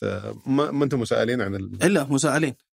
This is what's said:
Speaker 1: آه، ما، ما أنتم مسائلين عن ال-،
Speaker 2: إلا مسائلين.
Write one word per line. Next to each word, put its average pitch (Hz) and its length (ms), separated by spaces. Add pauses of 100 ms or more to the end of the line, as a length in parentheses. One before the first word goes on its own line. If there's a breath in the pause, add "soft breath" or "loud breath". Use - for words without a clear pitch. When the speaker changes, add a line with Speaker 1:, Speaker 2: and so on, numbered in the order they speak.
Speaker 1:
آه، 104 420
ما، 143 260
ما 143 120
أنتم 139 160
مسائلين 117 420
عن 98 140
ال-، 98 280
Speaker 2:
إلا 170 200
مسائلين. 139 500 (260)